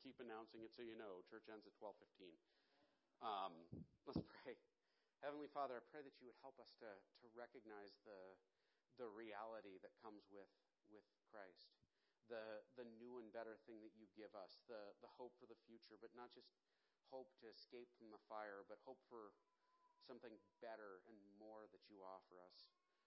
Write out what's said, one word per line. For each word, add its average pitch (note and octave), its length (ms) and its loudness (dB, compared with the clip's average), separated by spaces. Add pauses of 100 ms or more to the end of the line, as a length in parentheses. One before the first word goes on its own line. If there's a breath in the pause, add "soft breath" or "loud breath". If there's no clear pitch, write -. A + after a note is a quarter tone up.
keep C3+ 160 -4
announcing A2+ 460 0
it A2 100 -6
so B2 80 0
you A2+ 140 2
know. G2 320 0
Church A2+ 180 -4
ends A2 160 -2
at G2 160 -12
twelve G#2 220 2
fifteen. F#2 340 -10 (880 loud breath)
Um, G2 320 10 (480)
let's - 160 6
pray. - 400 -2 (640 loud breath)
Heavenly D3 240 4
Father, C3 320 6
I A2+ 80 -2
pray D3+ 160 -2
that C3+ 160 -8
you B2+ 80 -8
would - 160 -10
help C3+ 160 -6
us - 240 -10
to, A2 60 0 (340)
to B2 80 -8
recognize A2 720 -2
the, F#2+ 320 -4 (640 loud breath)
the B2 80 6
reality G#2 760 2
that G2 220 -8
comes G#2 260 -4
with, G2 220 -6 (400)
with G#2 160 -12 (240)
Christ, F#2+ 420 -4 (560 soft breath)
the, A2 320 6 (160)
the B2 80 4 (160)
new B2 160 0
and A2 160 0
better A2+ 320 4
thing A2+ 160 -2
that G#2+ 160 -6
you A2 160 -10
give G#2+ 240 -2
us, F2+ 320 -4
the, G#2 320 0
the A#2+ 160 -6
hope B2 220 -2
for A#2 100 -10
the A2+ 160 -8
future, A2+ 320 -10
but A2 160 -6
not A#2+ 160 -2
just - 240 -12 (560 loud breath)
hope C3 320 -2
to A#2 80 -2
escape A#2+ 480 -4
from A2 160 -8
the G2+ 160 -6
fire, G#2+ 400 6
but G#2 160 -4
hope C3 240 -4
for A2 240 -2 (720 loud breath)
something A#2+ 300 -4 (260)
better G#2+ 480 0
and A2+ 80 -8 (240)
more G#2+ 320 -4
that F#2+ 160 -14
you G2 160 -4
offer F#2 400 -2
us. - 240 -12 (380 loud breath)